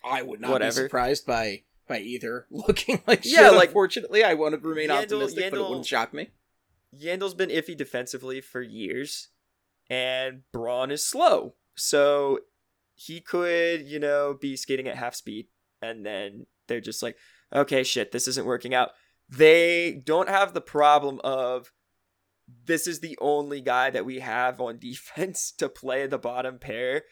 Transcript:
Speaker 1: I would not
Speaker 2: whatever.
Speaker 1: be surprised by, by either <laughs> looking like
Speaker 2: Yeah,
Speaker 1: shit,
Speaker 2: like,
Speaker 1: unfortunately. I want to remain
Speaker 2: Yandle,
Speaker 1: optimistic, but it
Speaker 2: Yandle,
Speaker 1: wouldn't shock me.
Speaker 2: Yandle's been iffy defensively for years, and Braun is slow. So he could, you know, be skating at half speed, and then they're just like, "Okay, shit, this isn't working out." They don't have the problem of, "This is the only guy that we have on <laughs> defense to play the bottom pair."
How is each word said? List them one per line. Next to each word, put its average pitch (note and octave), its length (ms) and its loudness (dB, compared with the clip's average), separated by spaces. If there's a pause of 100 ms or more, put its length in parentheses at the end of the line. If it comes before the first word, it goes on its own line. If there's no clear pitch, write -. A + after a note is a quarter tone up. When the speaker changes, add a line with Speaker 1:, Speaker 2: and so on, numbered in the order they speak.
Speaker 1:
I B2+ 200 -4
would - 180 -12
not B2 100 -4
Speaker 2:
whatever. A#2+ 300 0
Speaker 1:
be C3 40 0
surprised C3+ 420 -2
by, A2+ 360 -2 (240)
by A2+ 120 -6
either A#2+ 480 -10
<laughs> - 40 -20
looking - 540 -2
like - 200 4
Speaker 2:
Yeah, C#4 240 10
Speaker 1:
shit, G3 80 12
Speaker 2:
like, F3 120 8
Speaker 1:
unfortunately. G3 540 2
I F#3 100 4
want D3+ 260 0
to D#3 80 -10
remain D#3 220 -4
Speaker 2:
Yandle, C#3 140 2
Speaker 1:
optimistic, C#3 480 -4
but C3+ 80 -4
it - 20 -2
Speaker 2:
Yandle, - 80 -4
Speaker 1:
wouldn't - 160 -8
shock A#2 280 -2
me. D3 160 -12 (720)
Speaker 2:
Yandle's F3+ 360 -4
been F3+ 140 -2
iffy D3+ 280 -4
defensively C3 640 -8
for B2+ 220 -10
years, A2 640 -10 (640)
and C3 500 -6 (100)
Braun B2 380 -4
is D3 160 -6
slow. D4 480 2 (220)
So C#3+ 640 2 (560)
he E3 240 -18
could, E3+ 640 -2
you D3 140 -10
know, C#3+ 340 0
be C3+ 220 -8
skating C3 320 -6
at B2 100 -8
half B2 160 -8
speed, A2 340 -14 (320)
and A2+ 240 -12
then G2+ 440 -10 (180)
they're A#2+ 160 -6
just A2 220 -10
like, A#2 120 -8 (380)
"Okay, C#3 300 2
shit, B2 280 -2
this - 160 -2
isn't B2+ 200 -4
working B2+ 260 -2
out." B2+ 180 2 (380)
They E3+ 640 6 (140)
don't D#3+ 240 2
have G3 240 2
the E3+ 80 -4
problem D3 640 4
of, B2+ 480 -4 (920)
"This E3 220 0
is D#3 140 -8
the E3 200 -12
only C#3+ 400 -2
guy B2+ 280 0
that A2 160 -4
we B2+ 140 -10
have B2 420 -2
on A#2 160 -6
<laughs> - 20 -20
defense B2+ 800 -8
to C#3+ 120 -4
play C3+ 380 -6
the C#3 100 -6
bottom B2+ 400 -6
pair." B2+ 540 -6